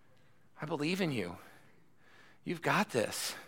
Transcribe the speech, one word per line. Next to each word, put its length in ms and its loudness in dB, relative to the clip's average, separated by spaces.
I 40 -6
believe 340 0
in 120 2
you. 260 -2
You've 200 -4
got 260 4
this." 460 0